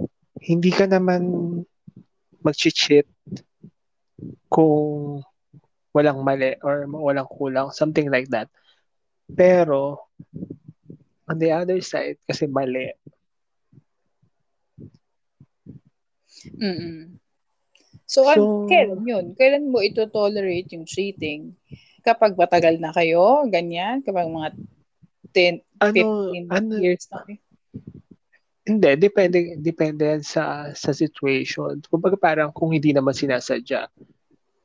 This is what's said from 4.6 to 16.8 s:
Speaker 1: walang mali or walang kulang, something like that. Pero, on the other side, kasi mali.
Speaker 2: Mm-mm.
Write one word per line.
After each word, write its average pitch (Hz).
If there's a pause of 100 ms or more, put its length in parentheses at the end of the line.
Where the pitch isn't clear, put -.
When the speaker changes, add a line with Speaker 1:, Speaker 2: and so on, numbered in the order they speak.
Speaker 1:
walang 147
mali 135
or 143
walang 139
kulang, 139
something 151
like 131
that. 113 (800)
Pero, 156 (1200)
on 160
the 160
other 180
side, 143
kasi 143
mali. 131 (3750)
Speaker 2:
Mm-mm. 180 (880)